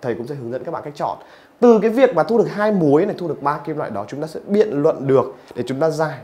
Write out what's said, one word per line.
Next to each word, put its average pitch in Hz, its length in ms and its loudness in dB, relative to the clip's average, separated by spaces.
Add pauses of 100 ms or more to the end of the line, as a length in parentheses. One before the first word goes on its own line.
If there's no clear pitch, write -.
Thầy 120 120 -2
cũng 113 120 -8
sẽ 147 80 -8
hướng 120 180 -10
dẫn 131 120 -8
các 165 80 -8
bạn 156 100 -8
cách 151 140 -12
chọn. 147 220 -6 (420)
Từ 233 220 8
cái 220 80 2
việc 240 240 4
mà 160 80 2
thu 226 160 0
được 175 120 2
hai 208 220 0
muối 165 340 4
này, 196 120 -4
thu 175 100 -6
được 139 140 -6
ba 147 160 -2
kim 151 200 -8
loại 139 120 -6
đó, 98 180 -6
chúng 135 120 -10
ta 151 60 -6
sẽ - 200 -10
biện 202 360 2
luận 147 240 0
được 135 280 2 (200)
để 123 120 -4
chúng 135 140 -4
ta 160 100 2
giải 151 340 -4